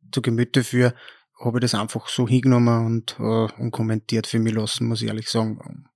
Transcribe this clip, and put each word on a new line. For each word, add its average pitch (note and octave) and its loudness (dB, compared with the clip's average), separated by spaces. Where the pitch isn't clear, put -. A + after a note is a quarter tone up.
zu C3 -4
Gemüte A#2+ 2
führe, B2 2
hab A#2 -2
ich B2 -2
das A#2 0
einfach A2 -6
so B2 0
hingenommen A#2+ 4
und, A2+ -4
äh, A2+ -2
unkommentiert A2+ -2
für A#2 0
mich A2+ 2
lassen, A2 -2
muss A2+ -2
ich A2+ -4
ehrlich A2 -6
sagen. - -4